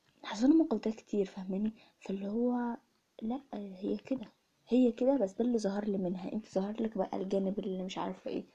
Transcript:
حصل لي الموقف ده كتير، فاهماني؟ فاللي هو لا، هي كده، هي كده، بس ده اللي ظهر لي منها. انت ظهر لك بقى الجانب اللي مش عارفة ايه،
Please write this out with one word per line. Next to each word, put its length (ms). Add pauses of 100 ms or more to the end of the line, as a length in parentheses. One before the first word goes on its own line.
(240)
حصل 240
لي 60
الموقف 320
ده 60
كتير، 340
فاهماني؟ 480 (280)
فاللي 260
هو 500 (440)
لا، 200 (120)
هي 440
كده، 340 (360)
هي 240
كده، 260
بس 160
ده 120
اللي 140
ظهر 260
لي 120
منها. 360
انت 220
ظهر 280
لك 140
بقى 200
الجانب 420
اللي 240
مش 140
عارفة 340
ايه، 240